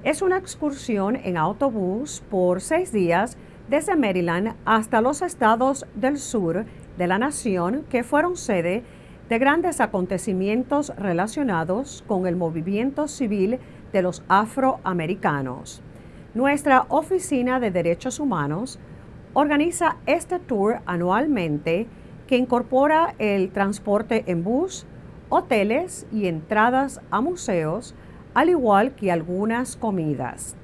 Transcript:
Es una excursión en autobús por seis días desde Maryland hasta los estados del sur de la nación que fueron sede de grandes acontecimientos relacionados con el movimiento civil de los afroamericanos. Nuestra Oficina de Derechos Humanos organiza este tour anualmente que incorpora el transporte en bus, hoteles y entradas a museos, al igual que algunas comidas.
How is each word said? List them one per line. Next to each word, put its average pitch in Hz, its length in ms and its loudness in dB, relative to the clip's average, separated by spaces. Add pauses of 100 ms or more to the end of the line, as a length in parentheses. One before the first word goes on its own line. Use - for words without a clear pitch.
Es 302 180 -2
una 370 160 2
excursión 254 760 -2
en 185 220 -4
autobús 208 920 -2
por 180 320 2
seis 349 300 0
días 185 440 2 (320)
desde 302 280 0
Maryland 185 580 0 (100)
hasta 220 380 2
los 269 220 0
estados 262 720 2
del 262 240 0
sur 190 460 -2 (340)
de 175 80 2
la 185 100 2
nación 220 720 0
que 240 140 0
fueron 330 340 2
sede 185 460 0 (440)
de 233 120 2
grandes 302 420 2
acontecimientos 208 1160 0
relacionados 196 1080 -2
con 185 220 0
el 175 80 0
movimiento 196 720 -2
civil 214 500 0 (340)
de 190 120 2
los 175 240 -2
afroamericanos. 185 1500 0 (540)
Nuestra 277 540 4
Oficina 277 680 0
de 226 120 0
Derechos 170 480 0
Humanos 185 600 -2 (560)
organiza 302 600 2 (100)
este 339 320 0
tour 240 480 0
anualmente 180 1000 0 (400)
que 254 100 4
incorpora 254 800 2
el 196 320 2
transporte 208 800 0
en 170 160 0
bus, 262 420 -2 (440)
hoteles 277 840 0
y 208 160 0
entradas 220 840 2
a 196 100 0
museos, 220 760 -2 (400)
al 294 140 4
igual 247 440 4
que 190 180 -2
algunas 196 640 -2
comidas. 151 880 -4